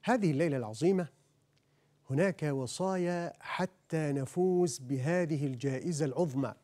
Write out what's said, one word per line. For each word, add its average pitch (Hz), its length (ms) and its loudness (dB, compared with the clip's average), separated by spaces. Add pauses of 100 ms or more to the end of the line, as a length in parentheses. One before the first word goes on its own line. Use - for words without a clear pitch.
هذه 208 280 2
الليلة 143 260 2
العظيمة 143 500 0 (1000)
هناك 165 340 2
وصايا 175 960 -2
حتى - 720 -4
نفوز 175 640 2
بهذه 147 680 0
الجائزة 139 600 -2
العظمى 135 480 0 (100)